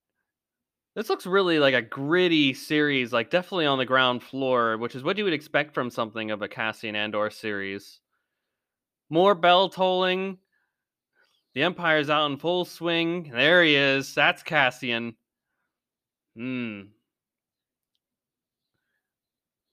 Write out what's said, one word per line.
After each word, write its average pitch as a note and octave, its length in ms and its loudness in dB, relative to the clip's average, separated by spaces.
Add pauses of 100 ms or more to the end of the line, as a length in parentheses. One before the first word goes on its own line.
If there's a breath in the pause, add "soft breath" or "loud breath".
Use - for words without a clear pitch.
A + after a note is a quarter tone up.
(960)
This A3+ 140 -6
looks - 180 -4
really F3+ 320 2
like C3+ 160 4
a B2 60 2
gritty D3 720 0
series, C#3 600 -2
like, A2+ 180 -2
definitely F3+ 360 -2
on C#3 120 2
the B2+ 80 -2
ground B2+ 360 2
floor, B2+ 540 0
which A#2 180 -8
is B2+ 80 -12
what F3+ 140 -4
you G#3+ 80 -4
would F#3 80 -2
expect D3+ 400 -4
from B2+ 180 -4
something A2 400 -6
of G#2 120 -6
a G2 60 -6
Cassian A2 480 -8
Andor G#2+ 340 -4
series. G2 720 -10 (1080)
More F#3 260 4
bell F3+ 340 4
tolling. F#3 680 -2 (1160)
The C3 80 -2
Empire's D#3+ 480 0
out D3+ 160 0
in C#3 100 -4
full F3 300 -2
swing. E3 680 -4
There D#3 320 4
he D3+ 100 6
is. C#3 400 0
That's D#3+ 280 2
Cassian. B2 720 -2 (1200)
Hmm. A#2 460 -8 (3000)